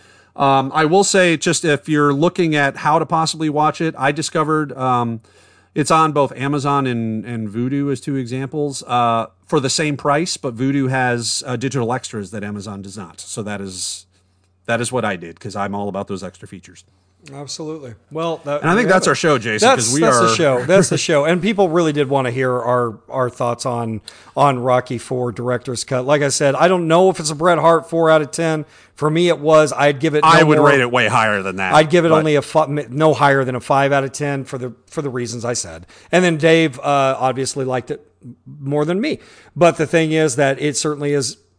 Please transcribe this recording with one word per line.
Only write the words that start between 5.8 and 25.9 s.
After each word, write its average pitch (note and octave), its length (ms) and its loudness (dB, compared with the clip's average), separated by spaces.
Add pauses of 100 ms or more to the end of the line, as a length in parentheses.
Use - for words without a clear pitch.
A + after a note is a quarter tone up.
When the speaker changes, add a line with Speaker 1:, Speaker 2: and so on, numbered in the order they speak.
Speaker 1:
on D#3+ 220 4
both C#3 220 0
Amazon C#3 520 -2
and, A2+ 400 -4
and A2+ 240 -8
Vudu C3 420 -4
as C3 80 -4
two C#3 180 -6
examples, C3 640 -6
uh, A#2 440 0 (200)
for D#3 120 2
the C3 100 -2
same D3+ 280 -2
price, D3 400 -2
but B2 180 -8
Vudu C3+ 340 -2
has, B2 580 -2
uh, B2+ 80 -6
digital A#2 380 -4
extras G#2+ 380 -8
that G#2+ 120 -10
Amazon G2+ 400 -10
does G2 140 -16
not. E2+ 240 -18
So - 200 -12
that G2+ 200 -8
is, F#2 440 -12 (600)
that A#2 140 -2
is A#2+ 140 -6
what A#2+ 100 -2
I G2+ 140 -4
did, E2 220 -16
'cause G2+ 180 -12
I'm G2+ 180 -6
all G2+ 140 -6
about G2 180 -8
those F#2+ 160 -10
extra F#2 240 -16
features. F2+ 380 -20 (460)
Speaker 2:
Absolutely. C#3+ 640 -14 (160)
Well, D#3+ 320 -4
that, C#3+ 180 -4
Speaker 1:
And D3+ 80 0
I F3+ 60 4
think A3+ 120 2
Speaker 2:
yeah, F#3 60 4
Speaker 1:
that's F#3 140 4
our C#3+ 80 2
show, D3+ 220 2
Jason, A2 320 0
'cause C3 160 2
Speaker 2:
that's, A#2 80 -2
Speaker 1:
we D3 80 0
Speaker 2:
that's C3 160 4
Speaker 1:
are A#2 100 4
Speaker 2:
the A2+ 80 2
show. C3 300 2
That's F#3 240 4
the E3+ 80 -2
Speaker 1:
<laughs> - 120 -4
Speaker 2:
show. D3 140 4
And E3+ 180 2
people G3 280 0
really D#3+ 240 2
did C#3+ 160 0
wanna C3 220 0
hear B2+ 200 -2
our, A#2+ 560 -2
our B2+ 220 -2
thoughts A#2+ 360 -4
on, A#2 360 -4 (340)
on C3+ 240 2
Rocky B2+ 380 0
Four B2 340 -6
Director's B2 540 -6
Cut. B2+ 200 -4